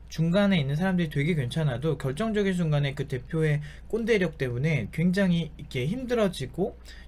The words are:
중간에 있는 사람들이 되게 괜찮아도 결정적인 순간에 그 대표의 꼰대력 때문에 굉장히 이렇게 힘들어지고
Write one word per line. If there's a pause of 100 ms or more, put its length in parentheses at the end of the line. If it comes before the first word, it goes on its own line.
중간에
있는
사람들이
되게
괜찮아도
결정적인
순간에
그
대표의 (260)
꼰대력
때문에
굉장히
이렇게
힘들어지고 (300)